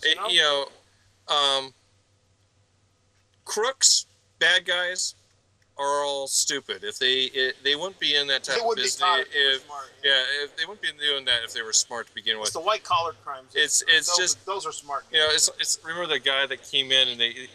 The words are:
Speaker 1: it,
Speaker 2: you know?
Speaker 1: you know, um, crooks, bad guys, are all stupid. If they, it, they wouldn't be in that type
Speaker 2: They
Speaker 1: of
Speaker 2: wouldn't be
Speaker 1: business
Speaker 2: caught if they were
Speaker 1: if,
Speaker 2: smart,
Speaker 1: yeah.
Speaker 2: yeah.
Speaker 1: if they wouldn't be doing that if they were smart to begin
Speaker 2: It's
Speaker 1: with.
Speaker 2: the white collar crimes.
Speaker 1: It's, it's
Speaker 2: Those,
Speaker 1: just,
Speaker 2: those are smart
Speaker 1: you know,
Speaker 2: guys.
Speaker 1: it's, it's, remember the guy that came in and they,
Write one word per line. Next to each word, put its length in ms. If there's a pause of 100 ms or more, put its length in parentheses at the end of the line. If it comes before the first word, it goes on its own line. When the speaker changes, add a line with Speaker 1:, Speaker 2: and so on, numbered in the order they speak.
Speaker 1:
it, 80
Speaker 2:
you 60
know? 120
Speaker 1:
you 140
know, 920
um, 400 (1700)
crooks, 640 (320)
bad 280
guys, 480 (600)
are 280
all 240
stupid. 560
If 160
they, 220 (120)
it, 300
they 100
wouldn't 240
be 160
in 140
that 160
type 120
Speaker 2:
They 40
Speaker 1:
of 80
Speaker 2:
wouldn't 160
be 20
Speaker 1:
business 160
Speaker 2:
caught 180
if 120
they 120
were 100
Speaker 1:
if, 100
Speaker 2:
smart, 200 (200)
Speaker 1:
yeah. 80
Speaker 2:
yeah. 320
Speaker 1:
if 120
they 100
wouldn't 160
be 60 (160)
doing 200
that 200
if 80
they 100
were 100
smart 340
to 80
begin 220
Speaker 2:
It's 60
Speaker 1:
with. 100
Speaker 2:
the 80
white 240
collar 280 (120)
crimes. 320
Speaker 1:
It's, 320
it's 200
Speaker 2:
Those, 100
Speaker 1:
just, 280
Speaker 2:
those 200
are 60
smart 380
Speaker 1:
you 80
know, 80
Speaker 2:
guys. 220 (100)
Speaker 1:
it's, 180
it's, 80
remember 300
the 60
guy 260
that 240
came 220
in 160
and 120
they, 340